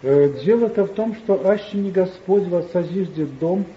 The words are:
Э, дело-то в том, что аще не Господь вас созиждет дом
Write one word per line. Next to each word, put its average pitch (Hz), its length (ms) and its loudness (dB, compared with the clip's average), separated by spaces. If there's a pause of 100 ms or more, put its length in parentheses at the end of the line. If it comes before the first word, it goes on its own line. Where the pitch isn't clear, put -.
Э, 143 280 4 (140)
дело-то 214 420 2
в - 80 -8
том, 220 220 -4
что 190 320 0
аще 202 300 0
не 202 140 -2
Господь 185 520 0
вас 175 280 -2
созиждет 160 680 -4
дом 185 260 -2 (120)